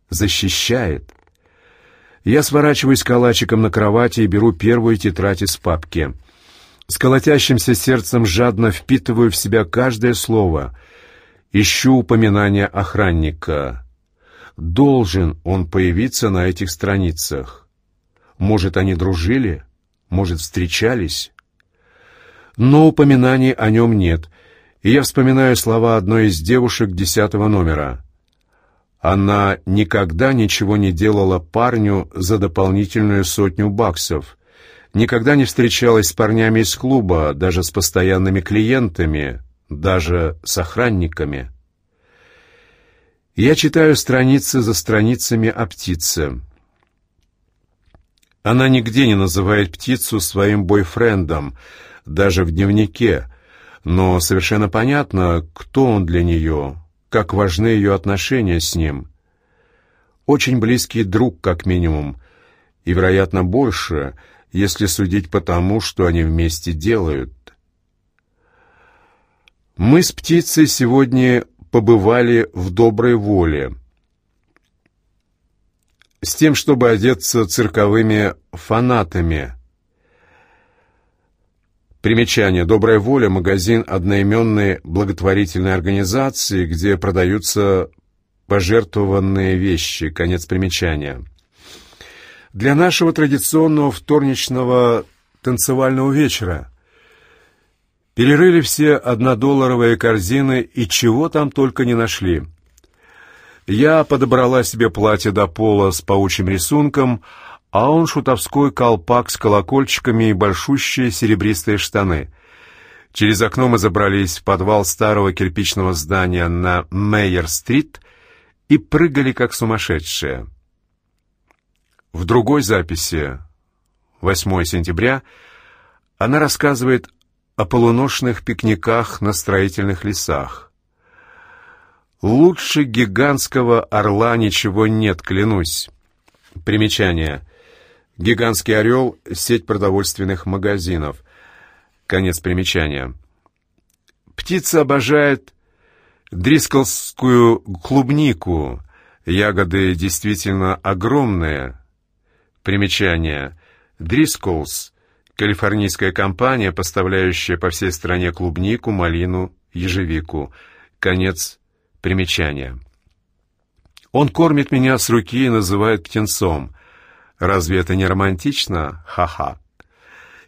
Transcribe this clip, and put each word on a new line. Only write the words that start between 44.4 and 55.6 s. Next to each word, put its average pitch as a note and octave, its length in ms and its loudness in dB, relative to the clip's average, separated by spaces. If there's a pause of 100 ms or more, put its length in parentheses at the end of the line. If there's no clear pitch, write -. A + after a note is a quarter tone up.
за A2 140 0
страницами A2+ 720 0
о A2+ 160 -4
птице. D#2+ 760 -6 (2000)
Она B2+ 260 2
нигде B2 380 2
не G#2 80 6
называет G2 560 0
птицу - 480 -4
своим G2+ 460 0
бойфрендом, F2 920 0 (480)
даже F#2 380 0
в E2 80 0
дневнике, G2 800 0 (520)
но F2+ 360 2
совершенно F#2+ 500 0
понятно, G2 840 0
кто - 300 -2